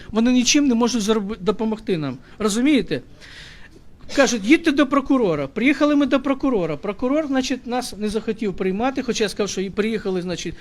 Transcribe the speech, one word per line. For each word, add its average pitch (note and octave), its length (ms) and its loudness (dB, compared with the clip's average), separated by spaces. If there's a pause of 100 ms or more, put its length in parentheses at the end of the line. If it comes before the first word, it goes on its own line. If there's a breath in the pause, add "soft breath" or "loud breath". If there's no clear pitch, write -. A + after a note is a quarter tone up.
(120)
вони A3+ 200 4
нічим C4 360 4
не A#3+ 80 4
можуть A#3 260 2
зароби-, G#3+ 380 0
допомогти G#3 580 -2
нам. C3+ 200 -4 (220 loud breath)
Розумієте? G#3+ 640 2 (1120 loud breath)
Кажуть: A#3+ 300 2
«Їдьте E4 260 4
до C#4+ 160 2
прокурора». B3+ 600 0
Приїхали D4 480 2
ми C#4+ 100 4
до C4+ 140 0
прокурора. G#3 580 0
Прокурор, C4 500 -2
значить, C4 400 -2
нас B3 300 -4
не G#3 120 -4
захотів G#3+ 440 -4
приймати, A3 500 -2
хоча G#3+ 200 -2
я G3 60 0
сказав, G3+ 200 -4
що F#3+ 120 -4
і G3 80 -4
приїхали, G3+ 520 -2
значить, E3+ 400 -6